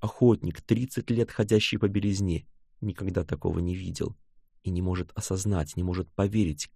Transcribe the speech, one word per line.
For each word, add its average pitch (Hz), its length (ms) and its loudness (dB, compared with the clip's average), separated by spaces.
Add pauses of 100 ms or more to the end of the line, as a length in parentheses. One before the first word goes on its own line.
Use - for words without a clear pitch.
охотник, - 600 2
тридцать - 500 -2
лет 117 200 2
ходящий 107 480 2
по 104 100 4
Березне, 98 580 0 (340)
никогда 95 440 -2
такого 82 340 -2
не 87 160 -2
видел. 92 420 -6 (460)
И - 80 -4
не 90 120 0
может 90 320 -2
осознать, 95 640 -2
не 87 60 -2
может 90 300 -2
поверить, 98 640 0